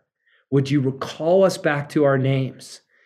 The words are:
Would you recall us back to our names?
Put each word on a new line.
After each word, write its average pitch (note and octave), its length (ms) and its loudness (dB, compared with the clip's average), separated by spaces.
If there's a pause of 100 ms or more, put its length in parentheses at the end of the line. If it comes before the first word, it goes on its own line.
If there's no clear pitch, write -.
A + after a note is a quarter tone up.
(520)
Would C3+ 180 2
you C#3+ 120 2
recall D#3 640 0
us F3+ 140 2
back C#3+ 320 -4
to D#3 140 0
our C#3 140 4
names? C3+ 640 -4 (240)